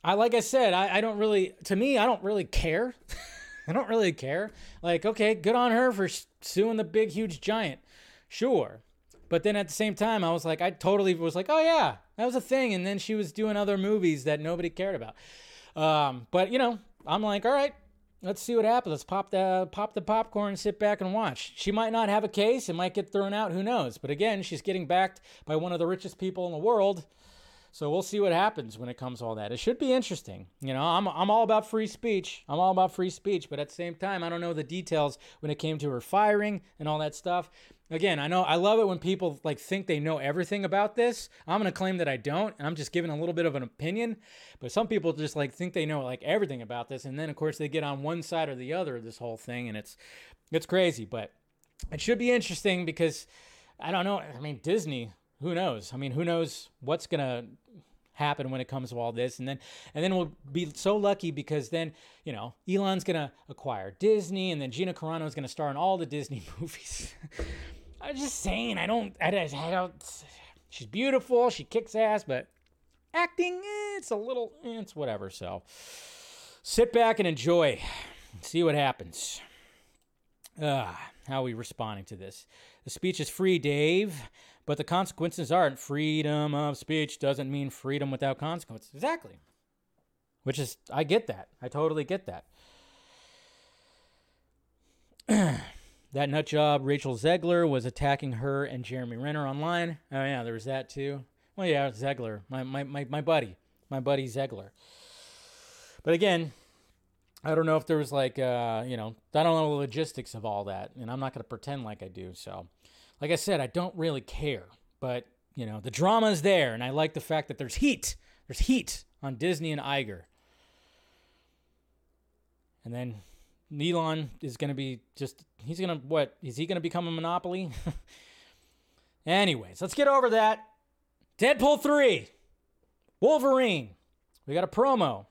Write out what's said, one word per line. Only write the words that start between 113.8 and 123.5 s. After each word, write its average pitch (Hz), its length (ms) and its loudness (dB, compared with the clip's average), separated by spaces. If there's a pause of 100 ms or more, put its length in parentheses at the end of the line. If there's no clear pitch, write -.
really 160 280 -2
care, - 460 -6 (320)
but, 123 260 -4 (280)
you 120 120 -6
know, 107 140 -8
the 127 100 -8
drama 214 400 4
is 165 100 0
there, 160 320 4
and 113 100 -6
I 127 80 -4
like 156 220 0
the 147 80 -6
fact 156 280 -2
that 131 100 -10
there's 127 180 -8
heat. - 400 0 (300)
There's - 140 -10
heat - 440 0 (180)
on 135 120 -6
Disney 160 380 -2
and 147 80 -4
Iger. 127 420 -4 (2500)
And 120 100 -10
then 120 220 -8 (560)